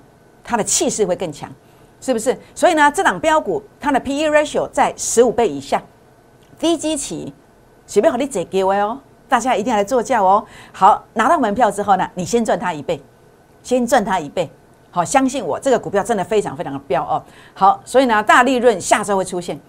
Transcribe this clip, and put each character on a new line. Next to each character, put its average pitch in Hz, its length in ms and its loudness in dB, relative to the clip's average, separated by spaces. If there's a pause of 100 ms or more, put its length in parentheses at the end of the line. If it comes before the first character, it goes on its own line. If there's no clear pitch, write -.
(440)
它 - 140 -4
的 214 60 0
气 - 260 0
势 208 160 0
会 175 100 0
更 175 160 -8
强， - 180 -14 (520)
是 262 100 -4
不 220 80 0
是？ 226 180 -2 (160)
所 320 160 2
以 349 40 2
呢， 294 200 4
这 392 80 -2
档 202 160 2
标 311 220 2
股 180 240 -4 (160)
它 285 140 -2
的 240 80 2
P 277 160 -6
E 311 100 0
ratio 294 440 0
在 214 260 0
十 - 260 2
五 240 80 2
倍 226 160 0
以 143 140 -6
下， - 200 -4 (760)
低 330 160 2
基 311 220 -4
期， 151 360 -10 (540)
随 202 140 0
便 311 100 2
和 254 60 -6
你 277 100 -2
坐 175 160 -6
高 190 300 0
的 202 120 0
哦， 240 140 -6 (300)
大 254 100 2
家 240 160 0
一 208 80 -2
定 247 80 -2
要 220 60 2
来 208 60 2
做 226 200 0
价 240 180 0
哦。 196 240 4 (260)
好， 185 320 4 (100)
拿 226 140 2
到 330 120 4
门 214 160 0
票 233 160 2
之 196 100 -6
后 202 140 2
呢， 180 180 -2
你 180 120 -6
先 233 180 0
赚 208 160 -2
它 185 140 -4
一 147 80 -10
倍， 151 200 -6 (640)
先 247 240 0
赚 247 160 2
它 185 160 -2
一 151 100 -8
倍。 175 200 -4 (420)
好， 175 120 -2
相 262 240 -2
信 262 160 -6
我， 135 160 -6
这 269 120 -2
个 226 80 2
股 - 100 -10
票 196 140 -2
真 226 120 -4
的 185 80 -4
非 214 180 -2
常 156 140 -8
非 170 80 -8
常 143 100 -6
的 139 60 -8
飙 160 240 -4
哦。 151 200 -6 (300)
好， 190 320 2
所 - 140 2
以 269 60 4
呢， 220 160 2
大 285 220 6
利 262 120 2
润 226 240 2
下 233 240 0
周 196 140 0
会 185 80 -2
出 - 160 -6
现。 160 280 -8